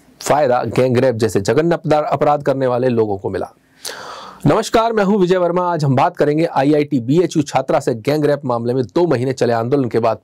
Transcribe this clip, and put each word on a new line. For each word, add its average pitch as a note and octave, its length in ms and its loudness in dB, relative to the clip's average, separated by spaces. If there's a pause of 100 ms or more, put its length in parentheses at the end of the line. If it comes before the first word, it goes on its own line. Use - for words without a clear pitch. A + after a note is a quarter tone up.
(220)
फायदा C3 420 2
गैंगरेप B2 520 2
जैसे G#2+ 260 0
जघन्य D3+ 320 2
अपराध, D3+ 300 0
अपराध D3 400 0
करने C3+ 240 0
वाले B2 220 0
लोगों A2 280 0
को G#2+ 120 -6
मिला। - 220 -8 (960)
नमस्कार, A3 480 0
मैं G#3 100 2
हूं G3+ 160 2
विजय F3+ 180 2
वर्मा। F3 360 0
आज D#3 120 -2
हम C3+ 100 2
बात E3 220 0
करेंगे D3+ 280 0
आईआईटी D3 540 0
बीएचयू D3+ 440 0
छात्रा C#3+ 360 -2
से C3+ 160 -4
गैंगरेप C#3+ 500 -2
मामले A#2+ 280 -2
में C3 100 0
दो E3+ 240 0
महीने C3 260 -2
चले A#2+ 200 0
आंदोलन B2 360 0
के A#2 100 0
बाद A2+ 240 0